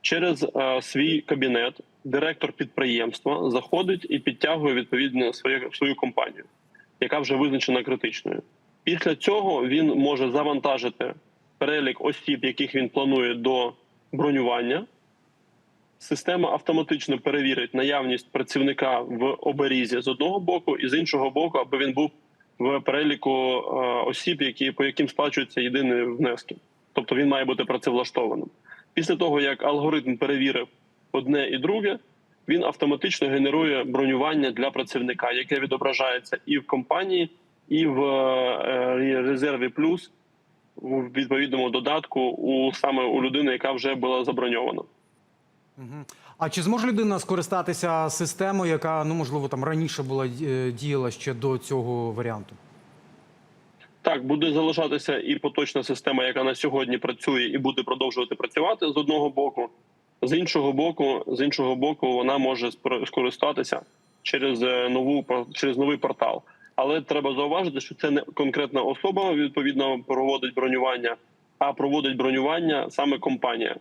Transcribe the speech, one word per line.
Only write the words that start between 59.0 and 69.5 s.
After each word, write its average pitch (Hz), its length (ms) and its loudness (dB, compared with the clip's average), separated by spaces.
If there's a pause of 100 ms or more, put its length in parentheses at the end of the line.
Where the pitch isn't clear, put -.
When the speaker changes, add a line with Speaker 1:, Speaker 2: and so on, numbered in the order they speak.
Speaker 1:
боку. 131 400 -2 (520)
З 131 160 2
іншого 147 360 2
боку, 143 540 0
з 127 180 0
іншого 135 300 2
боку, 135 380 0
вона 131 240 2
може 127 340 0
спро-, 123 340 -2
скористатися 139 760 0 (420)
через, 131 400 0
е, 123 260 2
нову 131 340 2
пор-, 123 300 -2
через 135 240 0
новий 139 200 2
портал. - 440 0 (340)
Але 147 260 0
треба 139 340 0
зауважити, 147 460 0
що - 140 -14
це 151 160 0
не 143 100 4
конкретна 139 600 -2
особа, 190 520 0
відповідно, 135 720 0